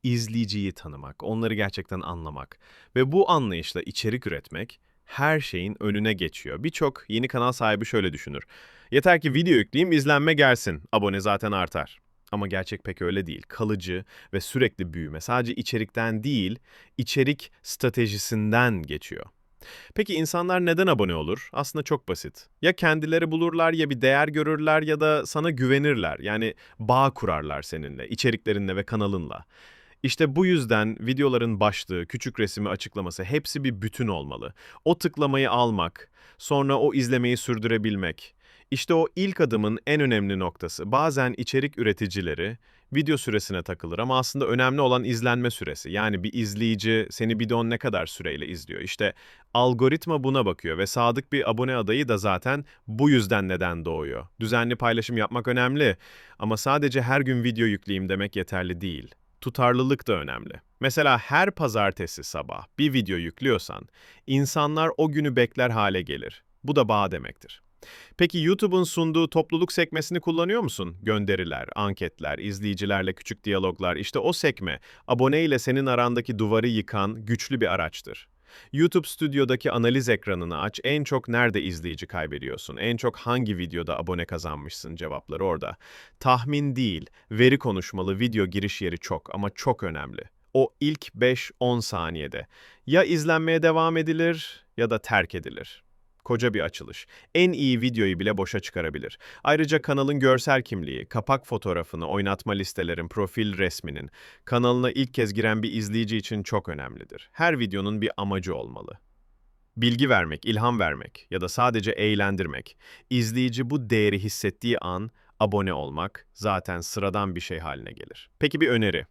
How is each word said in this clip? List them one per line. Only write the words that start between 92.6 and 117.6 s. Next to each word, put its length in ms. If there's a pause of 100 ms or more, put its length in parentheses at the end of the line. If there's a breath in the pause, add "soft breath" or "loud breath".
Ya 180
izlenmeye 580
devam 340
edilir 720 (100)
ya 140
da 80
terk 360
edilir. 500 (400)
Koca 300
bir 60
açılış. 460 (280 loud breath)
En 180
iyi 280
videoyu 400
bile 160
boşa 240
çıkarabilir. 580 (260 loud breath)
Ayrıca 380
kanalın 380
görsel 420
kimliği, 440
kapak 400
fotoğrafını, 600
oynatma 460
listelerin, 560
profil 500
resminin, 520 (340 loud breath)
kanalına 460
ilk 240
kez 200
giren 280
bir 100
izleyici 440
için 260
çok 260
önemlidir. 640
Her 260
videonun 420
bir 160
amacı 380
olmalı. 440 (800)
Bilgi 320
vermek, 360
ilham 340
vermek 520
ya 100
da 80
sadece 420
eğlendirmek. 840 (340 loud breath)
İzleyici 600
bu 200
değeri 280
hissettiği 600
an 320 (300 soft breath)
abone 320
olmak 600
zaten 460
sıradan 540
bir 60
şey 180
haline 340